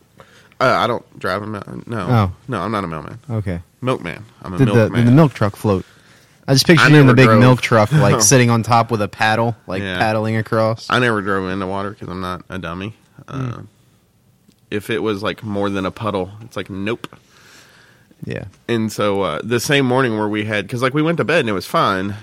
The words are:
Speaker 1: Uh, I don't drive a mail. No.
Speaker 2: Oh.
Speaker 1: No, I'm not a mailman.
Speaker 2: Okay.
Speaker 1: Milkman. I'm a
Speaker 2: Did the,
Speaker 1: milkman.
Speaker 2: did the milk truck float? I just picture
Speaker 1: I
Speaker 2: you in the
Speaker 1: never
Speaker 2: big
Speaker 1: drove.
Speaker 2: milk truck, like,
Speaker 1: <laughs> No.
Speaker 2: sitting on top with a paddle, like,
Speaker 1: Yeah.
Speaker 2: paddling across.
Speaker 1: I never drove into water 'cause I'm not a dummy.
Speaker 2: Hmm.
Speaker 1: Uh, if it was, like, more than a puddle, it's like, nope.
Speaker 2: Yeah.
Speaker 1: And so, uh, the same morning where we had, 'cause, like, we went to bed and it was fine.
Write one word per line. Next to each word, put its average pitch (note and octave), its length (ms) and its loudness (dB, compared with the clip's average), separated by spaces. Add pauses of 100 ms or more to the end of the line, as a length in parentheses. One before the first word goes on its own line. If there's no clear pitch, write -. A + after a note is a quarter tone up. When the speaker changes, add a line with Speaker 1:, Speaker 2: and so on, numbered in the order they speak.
(600)
Speaker 1:
Uh, B2+ 40 0
I G#2 220 2
don't - 320 -8
drive G2 240 -4
a G2+ 60 -12
mail. - 380 -12
No. A#2 120 -8 (100)
Speaker 2:
Oh. G#2 240 2 (140)
Speaker 1:
No, A2+ 140 -6
I'm G2 100 -6
not G#2 140 -4
a - 20 -6
mailman. D#2+ 320 -12 (100)
Speaker 2:
Okay. G2+ 320 -6 (200)
Speaker 1:
Milkman. F#2 440 -6 (180)
I'm F#2 120 -12
a F2 40 -6
Speaker 2:
Did B2+ 100 4
the, G2+ 60 0
Speaker 1:
milkman. G#2+ 300 2
Speaker 2:
did A#2+ 80 4
the - 40 6
milk D3+ 180 6
truck G#2 220 -2
float? F#2+ 280 -2 (640)
I C3+ 60 2
just C3 120 2
picture D#3+ 180 6
Speaker 1:
I C3+ 40 6
Speaker 2:
you D3+ 80 8
in D3 40 10
the C3 120 8
Speaker 1:
never A#2+ 40 4
Speaker 2:
big C3 100 8
Speaker 1:
drove. A2 140 6
Speaker 2:
milk B2+ 200 6
truck, G#2+ 320 2
like, D3 200 4
Speaker 1:
<laughs> - 20 2
No. B2 60 0
Speaker 2:
sitting B2 300 6
on A#2 120 2
top A#2 300 2
with G#2+ 100 -2
a G2 60 -4
paddle, A2+ 480 0 (100)
like, F#2 160 -6
Speaker 1:
Yeah. F#2 160 -6
Speaker 2:
paddling A2 380 0
across. A2 520 -2
Speaker 1:
I A#2+ 120 0
never A2+ 220 0
drove F#2+ 280 -2
into F#2+ 160 -4
water G2 280 -6
'cause G2 140 -16
I'm F2+ 120 -8
not F2+ 280 -8
a F#2+ 100 -10
dummy. F2+ 360 -10 (340)
Speaker 2:
Hmm. C3+ 120 -10 (100)
Speaker 1:
Uh, - 80 -12 (1120)
if G2+ 200 -8
it F#2 120 -2
was, G#2 200 -4
like, F#2 220 -6
more G2+ 260 -4
than G2 160 -4
a F2+ 40 -6
puddle, G2 400 -6 (120)
it's A#2 140 -18
like, G2 140 -10
nope. G2+ 380 -8 (1160)
Speaker 2:
Yeah. - 200 -10 (220)
Speaker 1:
And A2 240 -2
so, G2+ 320 -2
uh, D#2+ 220 -4
the A#2 160 -2
same C#3 240 0
morning B2 340 0
where G#2+ 100 -2
we G#2+ 160 -4
had, G#2 240 -4
'cause, A#2+ 140 -8
like, B2+ 120 0
we D3+ 80 0
went E3 160 -2
to B2+ 60 0
bed D3+ 160 0
and - 100 -2
it - 20 -2
was - 140 -4
fine. G2+ 560 -2